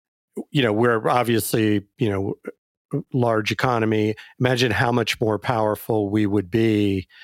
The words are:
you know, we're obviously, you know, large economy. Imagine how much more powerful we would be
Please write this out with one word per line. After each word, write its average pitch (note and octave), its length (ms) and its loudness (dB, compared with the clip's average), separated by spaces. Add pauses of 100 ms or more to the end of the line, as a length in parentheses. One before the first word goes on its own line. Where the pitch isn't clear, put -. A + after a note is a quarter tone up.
(500)
you D3 120 0
know, A2+ 120 2
we're A#2 340 2
obviously, A2 800 0 (120)
you A#2 120 -2
know, G2 240 -4 (800)
large A2+ 380 0
economy. A2 640 0 (240)
Imagine B2 320 2
how A#2+ 200 0
much A#2+ 300 -2
more G#2+ 180 0
powerful G#2+ 720 -2
we G#2+ 160 2
would G2 260 -2
be G#2 560 2 (160)